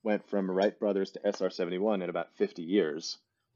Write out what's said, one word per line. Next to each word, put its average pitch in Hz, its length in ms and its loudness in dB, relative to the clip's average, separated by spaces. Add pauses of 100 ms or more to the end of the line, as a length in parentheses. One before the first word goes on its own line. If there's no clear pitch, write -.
went 107 260 0
from 95 220 0
Wright 95 280 2
Brothers 98 340 0
to - 140 -6
S 101 140 -2
R 92 100 0
seventy-one 92 520 -2
in 87 80 -4
about 85 260 -6
fifty 98 260 -2
years, 82 540 0 (400)